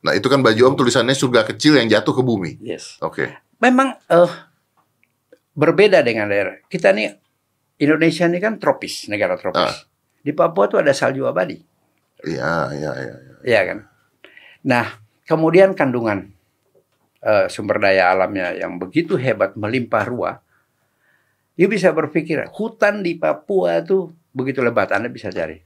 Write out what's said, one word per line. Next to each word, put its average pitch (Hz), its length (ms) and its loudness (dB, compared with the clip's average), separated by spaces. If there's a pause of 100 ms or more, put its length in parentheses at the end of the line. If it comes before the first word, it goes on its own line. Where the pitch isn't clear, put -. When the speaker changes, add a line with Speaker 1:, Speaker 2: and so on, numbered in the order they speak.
Speaker 1:
Nah, 78 120 0
itu 101 140 0
kan 135 140 2
baju 113 200 0
Om 135 160 6
tulisannya 127 380 0
surga 120 320 0
kecil 139 280 2
yang 117 140 4
jatuh 113 240 2
ke 127 80 -2
bumi. 101 400 -2
Speaker 2:
Yes. - 400 -14
Speaker 1:
Oke. 78 320 -6 (240)
Speaker 2:
Memang, 254 480 0
eh, 170 260 4 (1200)
berbeda 170 500 4
dengan 113 240 0
daerah. 101 340 -2
Kita 190 300 0
nih, 208 220 0 (680)
Indonesia 160 480 2
ini 175 120 0
kan 208 180 -4
tropis, - 500 -4
negara 101 280 -2
tropis. 90 300 -2
Speaker 1:
Ah. 55 100 -2 (440)
Speaker 2:
Di 143 120 -6
Papua 170 360 0
tuh 202 120 0
ada 151 120 2
salju 135 340 -2
abadi. 92 340 -4 (640)
Speaker 1:
Iya, 78 520 -4
iya, 73 200 -6
iya, 64 240 -10
iya. - 240 -20
Speaker 2:
Iya 113 240 2
kan? 92 120 -8 (840)
Nah, 120 240 0 (400)
kemudian 165 480 4
kandungan, 117 560 -2 (880)
eh, 104 320 2
sumber 104 320 -4
daya 95 320 4
alamnya 92 400 -2
yang 90 240 -8
begitu 156 400 -2
hebat, 117 400 -2
melimpah 110 480 -2
ruah, 104 300 -6 (1200)
you 175 80 4
bisa 185 240 2
berpikir, 156 640 -2
hutan 208 480 -2
di 170 160 -2
Papua 151 640 0
tuh 95 320 -2 (160)
begitu 131 320 -4
lebat, 113 320 0
Anda 110 160 -2
bisa 101 240 -10
cari. 80 320 -6